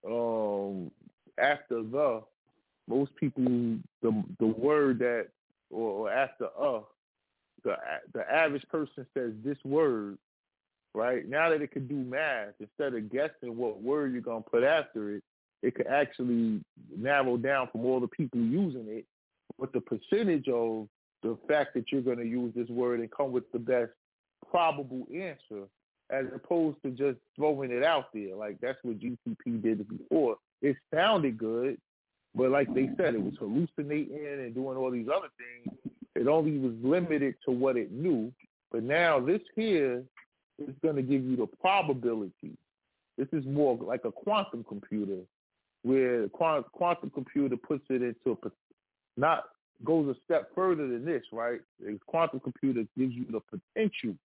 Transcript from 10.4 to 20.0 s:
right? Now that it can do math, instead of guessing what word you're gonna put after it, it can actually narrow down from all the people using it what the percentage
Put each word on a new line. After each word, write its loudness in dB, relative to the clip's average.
right? 0
Now 2
that 2
it -8
can -6
do -6
math, -4
instead -6
of -6
guessing -4
what -4
word 0
you're -4
gonna -6
put 4
after 2
it, -10
it 0
can -2
actually 0
narrow 2
down 0
from -6
all 2
the -2
people -2
using 0
it -10
what -6
the 0
percentage 0